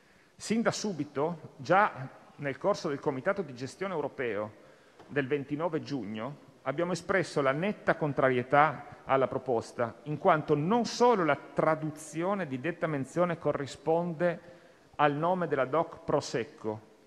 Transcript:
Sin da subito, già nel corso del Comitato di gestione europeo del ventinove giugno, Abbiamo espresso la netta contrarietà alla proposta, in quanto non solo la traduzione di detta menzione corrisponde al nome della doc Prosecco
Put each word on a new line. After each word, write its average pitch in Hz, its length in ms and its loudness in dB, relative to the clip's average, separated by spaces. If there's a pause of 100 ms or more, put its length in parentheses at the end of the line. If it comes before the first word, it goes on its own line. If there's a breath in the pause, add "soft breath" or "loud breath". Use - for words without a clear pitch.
(360 soft breath)
Sin 226 280 -2
da 202 80 2
subito, 156 880 -4
già 143 520 2 (280)
nel 139 200 -6
corso 151 320 0
del 139 100 -2
Comitato 139 440 -2
di 139 100 -12
gestione 135 400 -8
europeo 120 580 -4 (540 loud breath)
del 135 220 -2
ventinove 147 560 -2
giugno, 117 640 -8 (160)
Abbiamo 160 280 -2
espresso 165 500 0
la 135 120 4
netta 170 420 0
contrarietà 143 1080 2
alla 131 220 4
proposta, 120 760 -2
in 147 140 -6
quanto 156 380 4
non 196 300 2
solo 240 380 4
la 143 140 4 (160)
traduzione 160 960 -2
di 131 120 -4
detta 165 260 -4
menzione 160 520 0
corrisponde 165 1040 -2 (540 loud breath)
al 147 180 4
nome 170 340 0
della 135 180 0
doc 151 380 -2
Prosecco 113 840 -4 (200)